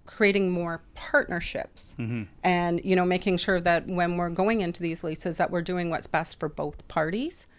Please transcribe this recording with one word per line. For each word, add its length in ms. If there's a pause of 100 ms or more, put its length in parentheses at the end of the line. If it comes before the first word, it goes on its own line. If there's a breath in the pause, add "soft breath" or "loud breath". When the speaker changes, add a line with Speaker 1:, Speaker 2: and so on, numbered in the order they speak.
Speaker 1:
creating 460
more 300 (140)
partnerships 1000
Speaker 2:
Mm-hmm. 260 (200)
Speaker 1:
and, 400
you 100
know, 120
making 320
sure 240
that 260
when 300
we're 140
going 280
into 220
these 200
leases 360
that 120
we're 120
doing 280
what's 180
best 340
for 80
both 400
parties 580 (120 soft breath)